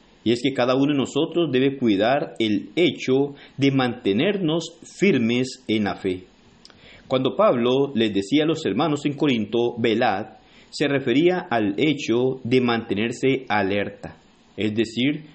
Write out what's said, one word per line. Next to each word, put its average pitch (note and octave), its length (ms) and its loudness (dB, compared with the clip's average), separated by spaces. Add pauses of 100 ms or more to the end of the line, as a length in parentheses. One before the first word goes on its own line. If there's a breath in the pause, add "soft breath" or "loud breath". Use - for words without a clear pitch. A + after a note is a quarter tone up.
(240)
Y A2 80 2
es A#2+ 100 -2
que C#3 100 0
cada B2+ 220 0
uno C#3+ 180 2
de C#3+ 60 -2
nosotros D#3 520 -2
debe C3+ 280 2
cuidar A#2+ 600 2
el G#2 380 -2
hecho C#3 580 0 (220 loud breath)
de C#3 140 2
mantenernos D3+ 1120 0
firmes B2 840 0
en G#2+ 180 0
la F2+ 100 -2
fe. F#2 300 -6 (840 loud breath)
Cuando C3 260 0
Pablo C#3 600 2
les A2 180 0
decía G2 300 2
a D3+ 40 0
los D#3 200 -2
hermanos C#3+ 400 0
en C#3 80 -2
Corinto, A#2+ 640 0
"Velad", A2+ 580 0 (320 soft breath)
se - 180 -2
refería C#3 520 2
al G#2+ 400 -2
hecho C3 680 0
de B2 160 4
mantenerse A#2 880 0
alerta, G2+ 680 -2 (400)
es G#2+ 160 -2
decir, A#2+ 500 -2 (100)